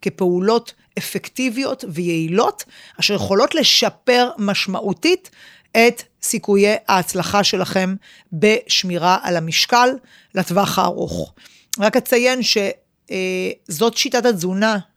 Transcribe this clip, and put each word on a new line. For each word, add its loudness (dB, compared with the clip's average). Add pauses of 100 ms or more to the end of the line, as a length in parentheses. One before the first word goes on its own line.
כפעולות 0 (260)
אפקטיביות -6
ויעילות, -2 (360)
אשר 0
יכולות 2
לשפר 2
משמעותית -2 (420)
את 4 (200)
סיכויי 2 (120)
ההצלחה 0
שלכם -2 (380)
בשמירה 2
על 0
המשקל 2 (440)
לטווח 0
הארוך. -2 (440)
רק 2
אציין 2
ש-, 0 (540)
אה, -4 (180)
זאת -2
שיטת 0
התזונה 0 (180)